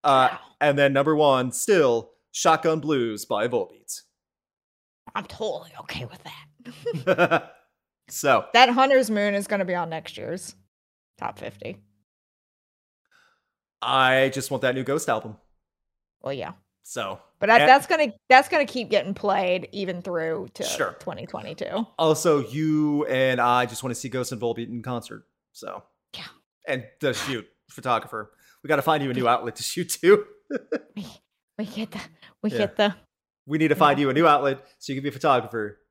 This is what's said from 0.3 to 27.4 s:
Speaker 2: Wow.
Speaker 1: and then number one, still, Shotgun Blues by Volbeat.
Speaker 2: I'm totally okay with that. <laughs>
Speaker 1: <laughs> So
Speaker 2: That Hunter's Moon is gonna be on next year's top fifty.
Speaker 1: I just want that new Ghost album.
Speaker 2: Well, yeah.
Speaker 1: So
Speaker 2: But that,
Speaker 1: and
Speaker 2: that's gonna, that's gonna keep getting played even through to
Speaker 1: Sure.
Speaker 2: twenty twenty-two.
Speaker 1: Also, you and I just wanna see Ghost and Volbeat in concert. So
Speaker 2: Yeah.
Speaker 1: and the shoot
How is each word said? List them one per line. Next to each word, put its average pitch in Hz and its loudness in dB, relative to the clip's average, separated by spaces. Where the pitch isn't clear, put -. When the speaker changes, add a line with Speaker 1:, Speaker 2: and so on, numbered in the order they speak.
Speaker 2:
Wow. - -14
Speaker 1:
and 143 4
then 139 4
number 139 2
one, 135 2
still, 135 2
Shotgun 160 2
Blues 123 -2
by 110 -2
Volbeat. - -6
Speaker 2:
I'm 202 -6
totally - -8
okay - -12
with - -20
that. - -4
<laughs> - -
Speaker 1:
<laughs> - -20
So 123 2
Speaker 2:
That 240 8
Hunter's 262 2
Moon 208 -2
is 202 -4
gonna 196 -4
be 180 -6
on 170 -4
next 160 -12
year's - -12
top - -10
fifty. 104 -14
Speaker 1:
I 131 4
just 135 -6
want 131 -4
that 127 2
new 127 -4
Ghost 143 -2
album. 110 -4
Speaker 2:
Well, 139 -8
yeah. 107 -10
Speaker 1:
So 98 -10
Speaker 2:
But 202 -2
that, 226 8
Speaker 1:
and 254 6
Speaker 2:
that's 269 6
gonna, 302 0
that's 262 8
gonna 302 2
keep 240 -6
getting 196 0
played 185 -2
even 180 -8
through 165 -6
to - -10
Speaker 1:
Sure. 131 -4
Speaker 2:
twenty - -12
twenty-two. - -8
Speaker 1:
Also, 156 2
you 151 0
and 131 0
I 123 4
just 120 -10
wanna 127 -6
see 135 -10
Ghost 127 -6
and 113 -10
Volbeat 117 -6
in 117 -10
concert. 117 -10
So - -14
Speaker 2:
Yeah. - -16
Speaker 1:
and 127 -6
the 139 -2
shoot 117 -6